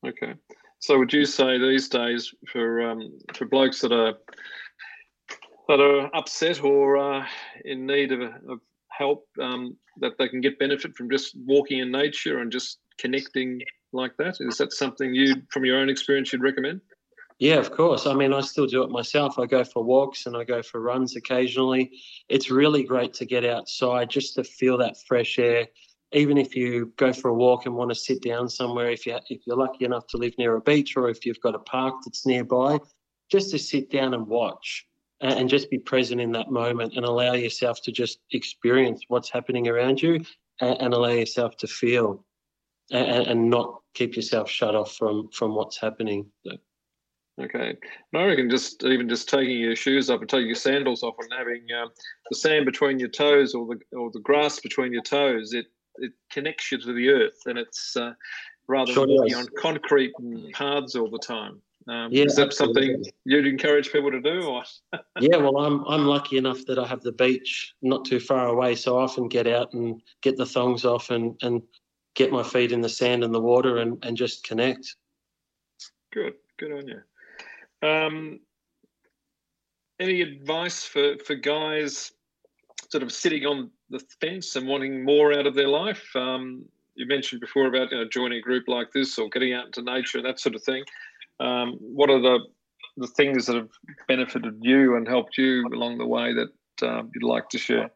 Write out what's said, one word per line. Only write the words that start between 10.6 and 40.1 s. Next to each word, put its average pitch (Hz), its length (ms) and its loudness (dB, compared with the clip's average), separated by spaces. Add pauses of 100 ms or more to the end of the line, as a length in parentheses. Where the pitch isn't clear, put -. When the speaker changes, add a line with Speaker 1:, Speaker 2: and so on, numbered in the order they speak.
Speaker 1:
from 120 120 -10
just 135 380 -2
walking 139 340 2
in 127 120 -4
nature 143 480 -2
and 120 120 -6
just - 280 -8 (180)
connecting 127 640 -4 (320)
like 127 240 -6
that? 180 220 -4
Is 123 180 -6
that 139 160 -2
something 131 400 -4
you, 135 220 4 (160)
from 131 140 -2
your 127 120 2
own 135 100 2
experience, 135 460 0
you'd 127 80 -2
recommend? 139 400 -2 (560)
Speaker 2:
Yeah, 151 200 6
of 127 140 2
course. 160 360 4
I 139 60 2
mean, 135 200 4
I 139 80 0
still 139 260 0
do 127 160 2
it 120 60 -2
myself. 135 480 0
I 123 80 0
go 127 180 2
for 120 200 -4
walks 135 420 2
and 120 100 -8
I 120 80 -4
go 117 180 -2
for 113 200 -10
runs 123 340 -2
occasionally. 127 760 0 (360)
It's - 220 0
really 143 340 4
great 127 320 0
to 127 100 -8
get 120 200 0
outside 123 640 -2
just 131 260 -4
to 135 80 -2
feel 127 360 0
that 120 180 0 (100)
fresh 120 320 0
air. 120 280 4 (460)
Even 147 240 6
if 135 180 0
you 120 420 -2
go 131 160 4
for 127 160 0
a 117 40 4
walk 123 320 4
and 123 80 -4
want 120 160 -2
to 117 60 -2
sit 131 260 -2
down 120 280 -2
somewhere, 120 420 -2
if 113 140 -6
you, 117 120 -6 (120)
if 110 180 -10
you're 120 100 -2
lucky 131 280 0
enough 120 220 -2
to - 100 -6
live 120 200 -4
near 117 180 2
a 110 60 -2
beach 147 360 2
or 127 120 2
if - 160 -6
you've 117 140 -4
got 113 160 0
a 107 40 -6
park 131 360 -4 (100)
that's - 200 -10
nearby, 127 520 2 (540)
just 196 200 2
to 156 60 -4
sit 135 320 -4
down 131 240 0
and 113 140 -6
watch - 580 -4 (360)
and, 131 180 0
and 127 100 0
just 139 220 2
be 127 80 -2
present 123 420 0
in 117 120 -2
that 113 180 -4
moment 117 440 -2
and 123 100 -4
allow 123 280 2
yourself 120 480 -2
to - 100 -8
just 117 280 -4 (140)
experience 127 720 2
what's 120 240 -2
happening 123 360 -2
around 127 340 2
you 165 180 2 (400)